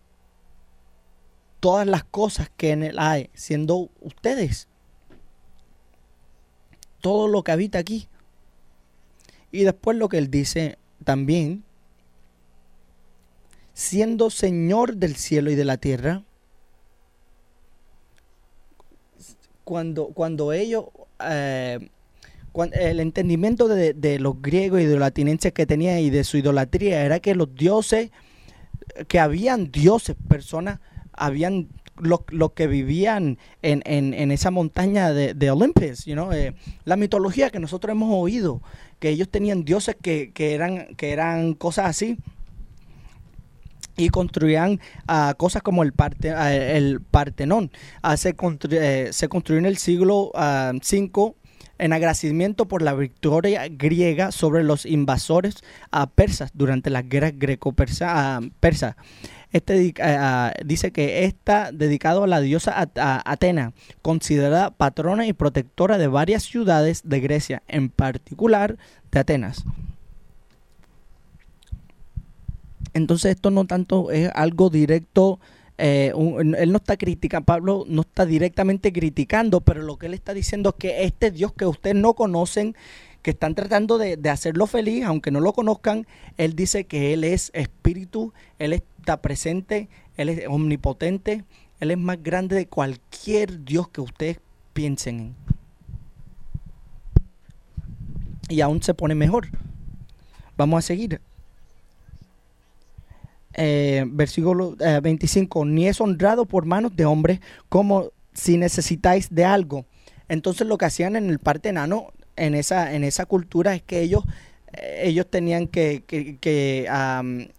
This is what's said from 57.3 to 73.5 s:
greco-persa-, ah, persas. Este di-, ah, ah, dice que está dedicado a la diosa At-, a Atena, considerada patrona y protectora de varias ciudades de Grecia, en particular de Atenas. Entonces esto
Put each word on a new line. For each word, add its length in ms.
greco-persa-, 720
ah, 20
persas. 340
Este 220
di-, 280
ah, 520
ah, 0
dice 300
que 320
está 480
dedicado 500
a 40
la 120
diosa 400
At-, 180
a 320
Atena, 440
considerada 720
patrona 560
y 60
protectora 640
de 100
varias 360
ciudades 600
de 160
Grecia, 480
en 220
particular 880
de 80
Atenas. 460
Entonces 440
esto 160